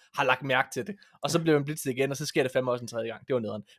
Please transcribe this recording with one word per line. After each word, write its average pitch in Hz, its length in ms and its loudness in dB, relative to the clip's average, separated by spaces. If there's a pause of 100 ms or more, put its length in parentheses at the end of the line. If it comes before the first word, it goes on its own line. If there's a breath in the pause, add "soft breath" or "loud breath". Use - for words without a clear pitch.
(160 soft breath)
har 143 80 2
lagt 127 200 2
mærke 131 300 2
til 120 140 -4
det. 202 80 -8 (280 soft breath)
Og 143 60 2
så 165 100 2
bliver 160 180 4
man 143 80 0
blitzet 147 260 -4
igen, 135 200 0
og 135 60 -6
så 151 80 -6
sker 143 180 2
det 131 80 -2
fandme 131 200 0
også 123 120 -2
en 117 40 -10
tredje 113 240 -4
gang. - 160 -12
Det 139 60 -2
var 123 60 4
nederen. 107 240 -6 (160 soft breath)